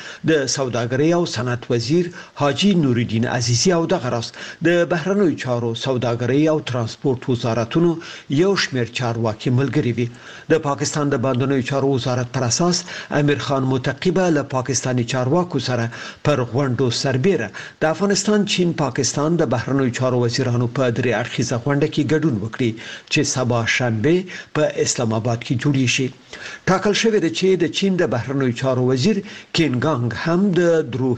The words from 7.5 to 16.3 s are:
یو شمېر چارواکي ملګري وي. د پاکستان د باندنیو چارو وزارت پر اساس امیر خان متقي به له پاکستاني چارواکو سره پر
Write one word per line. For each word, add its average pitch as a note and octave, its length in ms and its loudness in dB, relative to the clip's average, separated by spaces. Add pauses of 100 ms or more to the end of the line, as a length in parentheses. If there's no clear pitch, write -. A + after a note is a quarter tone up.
یو G3 100 4 (140)
شمېر B2 360 -4
چارواکي A#2 580 0
ملګري C3 400 0
وي. A#2+ 100 -2 (460)
د D#3 120 0
پاکستان C#3+ 480 0
د B2 120 0
باندنیو C3+ 440 0
چارو C#3 220 2
وزارت B2 440 -2
پر B2 120 0
اساس F3 340 0 (340)
امیر C#3+ 260 2
خان C3+ 260 0
متقي C3 460 -2
به F3+ 180 2
له C#3+ 160 0
پاکستاني B2+ 640 -2
چارواکو C#3+ 520 0
سره A#2 220 -2 (420)
پر C3+ 140 4